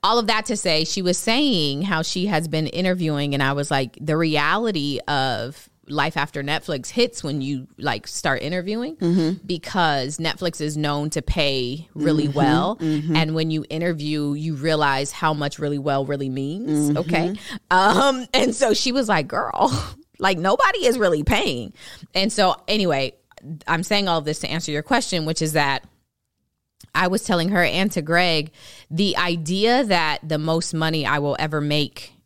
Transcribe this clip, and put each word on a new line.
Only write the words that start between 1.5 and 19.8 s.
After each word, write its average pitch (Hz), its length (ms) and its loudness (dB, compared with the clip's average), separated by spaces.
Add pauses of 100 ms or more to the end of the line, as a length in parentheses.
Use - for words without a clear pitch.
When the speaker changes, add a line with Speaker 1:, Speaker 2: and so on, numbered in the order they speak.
Speaker 1:
how 180 200 0
she 185 240 -2
has 165 200 0
been 156 200 -2
interviewing, 156 680 0
and 139 80 0
I 135 120 2
was 143 160 -4
like, 135 300 -2
the 151 160 0
reality 160 920 0
of 131 600 -2 (200)
life 147 280 -2
after 143 280 -2
Netflix 143 440 -4
hits 240 360 -2
when 143 180 -4
you, 135 240 -6 (100)
like, 113 300 -4
start - 360 -4
interviewing, 208 540 -6
Speaker 2:
Mm-hmm. 175 480 0
Speaker 1:
because 151 760 -2
Netflix 160 420 -4
is 151 160 -4
known 147 340 -2
to 151 120 -4
pay 139 720 -2
really 151 340 0
Speaker 2:
Mm-hmm. 139 100 -2
Speaker 1:
well. 135 380 2
Speaker 2:
Mm-hmm. 156 400 0
Speaker 1:
And 156 180 2
when 160 160 0
you 156 180 -2
interview, 151 680 -2
you 156 200 -4
realize 143 560 0
how 156 240 0
much 143 240 -4
really 147 200 -2
well 139 280 -2
really 139 220 -4
means. 147 640 -2
Speaker 2:
Mm-hmm. 151 80 2
Speaker 1:
Okay. 175 380 0 (360)
Um, 247 600 4
and 226 220 2
so 233 200 4
she 247 180 0
was 247 160 0
like, 160 180 2
"Girl, - 440 0 (320)